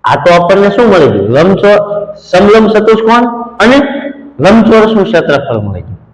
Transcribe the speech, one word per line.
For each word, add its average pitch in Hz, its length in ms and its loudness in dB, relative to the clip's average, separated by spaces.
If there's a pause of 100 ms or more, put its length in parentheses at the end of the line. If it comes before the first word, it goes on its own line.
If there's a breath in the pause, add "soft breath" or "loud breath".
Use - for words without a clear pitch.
આ 143 160 2
તો 175 100 2
આપણને 190 360 2
શું 233 180 0
મળી 175 200 2
ગયું? 101 220 -2
લંબચોરસ, 190 520 2 (480)
સમલંબ 208 420 2
ચતુષ્કોણ 220 540 0 (340)
અને 247 180 2 (640)
લંબચોરસનું 220 640 2
ક્ષેત્રફળ 143 580 -2
મળી 95 200 -10
ગયું. - 180 -18 (140)